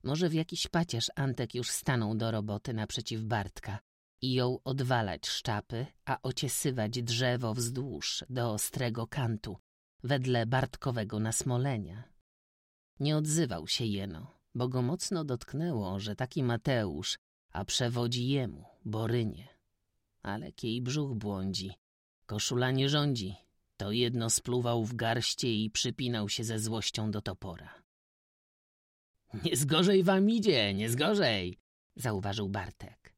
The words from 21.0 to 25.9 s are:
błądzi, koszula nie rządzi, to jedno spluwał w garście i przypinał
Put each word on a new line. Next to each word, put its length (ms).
błądzi, 600
koszula 440
nie 180
rządzi, 480
to 160
jedno 380
spluwał 540
w 100
garście 600
i 160
przypinał 580